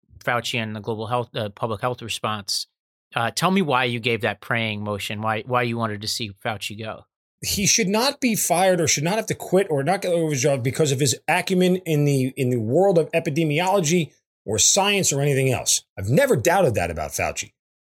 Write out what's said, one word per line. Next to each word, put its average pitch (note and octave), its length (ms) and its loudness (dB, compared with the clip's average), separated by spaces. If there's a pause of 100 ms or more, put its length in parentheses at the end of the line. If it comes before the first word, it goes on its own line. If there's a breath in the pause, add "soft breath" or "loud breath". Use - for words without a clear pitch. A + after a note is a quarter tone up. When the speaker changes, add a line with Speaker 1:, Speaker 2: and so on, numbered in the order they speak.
(180)
Speaker 1:
Fauci A#2+ 440 -2
and A2 140 -6
the G#2+ 40 -10
global A2 260 -6
health, A#2+ 280 -4
uh, A2 140 -4
public A2 320 -6
health B2 220 -4
response, G#2+ 640 -6 (480)
uh, A#2 160 0
tell E3+ 200 0
me F#3+ 120 2
why C3 220 2
you A#2+ 140 -2
gave A#2 220 -2
that G#2 220 -4
praying A2 420 -2
motion, G#2 380 -6
why, A2 240 -2
why B2 160 0
you A#2 160 -4
wanted G#2+ 240 -4
to G#2+ 60 -8
see G#2 240 -6 (120)
Fauci G#2+ 340 -8
go. A2 280 -12 (360)
Speaker 2:
He - 240 -2
should A3 200 2
not A3+ 320 0
be A#3+ 160 2
fired F3+ 460 2
or D3 80 2
should D3 160 0
not F#3 120 0
have A3 100 -2
to - 80 -2
quit G3 360 0
or C#3 140 0
not F#3+ 160 0
get F3+ 120 -2
over E3 180 0
his C#3 100 -2
job C#3 240 2
because C#3 260 2
of C3+ 100 0
his C3+ 280 0
acumen F3+ 560 4
in D3 220 2
the, C3 280 2
in B2+ 140 0
the B2 100 2
world E3 380 4
of D#3 160 2
epidemiology E3 1000 0 (360 soft breath)
or G#2+ 120 -2
science G3 540 2
or C#3 80 -2
anything C3+ 320 2
else. - 320 -2 (140)
I've G2 100 -6
never B3 260 4
doubted D#3+ 420 4
that F2 140 -2
about D#2 200 -6
Fauci. - 420 -6 (360)